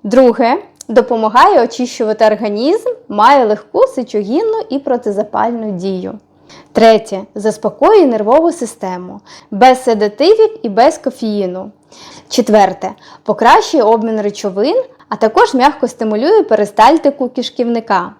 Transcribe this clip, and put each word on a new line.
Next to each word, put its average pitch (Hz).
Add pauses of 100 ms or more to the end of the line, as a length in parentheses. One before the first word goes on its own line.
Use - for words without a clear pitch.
Друге. 240 (300)
Допомагає 240
очищувати 226
організм, 226 (200)
має 233
легку 214
сечогінну 269
і 269
протизапальну 220
дію. 190 (520)
Третє. 220 (140)
Заспокоює 277
нервову 247
систему, 190 (300)
без 247
седативів 247
і 226
без 247
кофеїну. 208 (580)
Четверте. 202 (320)
Покращує 277
обмін 220
речовин, 208 (260)
а -
також 403
м'яко 262
стимулює 240
перистальтику 247
кишківника. 226